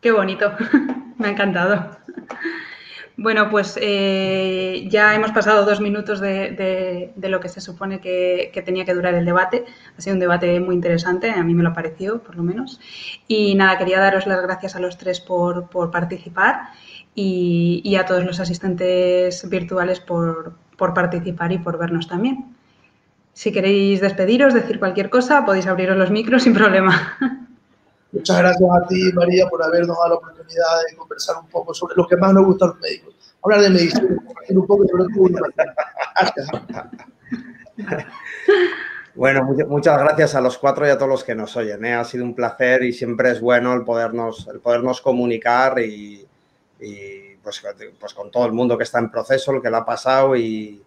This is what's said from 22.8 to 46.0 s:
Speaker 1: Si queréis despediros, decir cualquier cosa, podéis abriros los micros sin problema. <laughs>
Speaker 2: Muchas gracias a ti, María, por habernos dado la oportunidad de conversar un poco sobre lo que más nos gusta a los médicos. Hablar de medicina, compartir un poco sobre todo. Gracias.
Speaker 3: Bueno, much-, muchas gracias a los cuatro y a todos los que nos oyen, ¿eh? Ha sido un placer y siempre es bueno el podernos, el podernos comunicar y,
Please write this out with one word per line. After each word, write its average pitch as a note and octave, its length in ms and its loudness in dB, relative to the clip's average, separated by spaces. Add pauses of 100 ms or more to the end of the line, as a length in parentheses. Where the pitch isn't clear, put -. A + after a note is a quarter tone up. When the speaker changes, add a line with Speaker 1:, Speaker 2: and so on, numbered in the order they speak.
Speaker 1:
Si - 180 -4
queréis G3 480 2
despediros, G3+ 540 4
decir - 240 0
cualquier F#3+ 320 -2
cosa, B3+ 340 2
podéis F#3+ 220 2
abriros F#3 320 0
los F#3 140 2
micros A3+ 320 2
sin A3+ 100 6
problema. F#3+ 680 4
<laughs> - 280 -4 (600)
Speaker 2:
Muchas - 300 0
gracias F3+ 320 6
a F3 160 4
ti, F#3 260 2
María, F3+ 360 4
por E3 120 -2
habernos E3+ 360 0
dado E3+ 120 2
la E3+ 60 2
oportunidad E3 720 -2
de D#3+ 60 -18
conversar - 420 -8
un E3 120 -18
poco E3+ 240 -8
sobre E3+ 220 -8
lo F3 120 2
que F3+ 80 4
más F#3+ 180 4
nos G3 120 8
gusta F#3 200 4
a - 40 4
los - 100 -10
médicos. - 340 -10 (300)
Hablar G#3 180 4
de G3+ 80 6
medicina, F#3 460 2 (100)
compartir - 320 -2
un F#3 80 4
poco G3+ 220 4
sobre F3+ 260 0
todo. F3 380 2 (640)
Gracias. E3+ 320 0 (2750)
Speaker 3:
Bueno, C3+ 300 2
much-, C3 240 0
muchas D3 320 4
gracias D3+ 360 2
a C3+ 60 2
los B2 160 0
cuatro C#3+ 300 0
y - 20 4
a C3+ 80 4
todos C3+ 120 0
los C3 140 0
que A#2+ 120 -6
nos G#2+ 220 -8
oyen, G#2+ 260 -6
¿eh? A#2+ 120 -2
Ha A#2 100 -2
sido B2 180 -8
un A#2+ 100 -6
placer B2 500 0
y B2 100 -2
siempre A#2+ 380 0
es A#2 100 -2
bueno B2 320 2
el A#2+ 100 -2
podernos, A#2 640 -4
el - 140 -16
podernos A#2+ 400 0
comunicar B2 800 0
y, G#2 460 -8 (540)